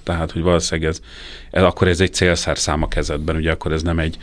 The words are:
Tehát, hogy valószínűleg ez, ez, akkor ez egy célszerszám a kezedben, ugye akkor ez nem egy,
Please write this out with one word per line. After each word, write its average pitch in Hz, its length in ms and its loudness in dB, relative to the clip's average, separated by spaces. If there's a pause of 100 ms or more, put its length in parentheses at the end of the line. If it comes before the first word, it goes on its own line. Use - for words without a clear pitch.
Tehát, 82 280 -2
hogy 85 120 -4
valószínűleg 82 480 2
ez, 82 100 -6 (500)
ez, 90 120 2
akkor 90 260 4
ez 85 120 4
egy 92 120 2
célszerszám 80 680 0
a 78 60 0
kezedben, 78 480 -2
ugye 80 140 0
akkor 80 220 -2
ez 80 100 0
nem 82 160 0
egy, 80 240 -2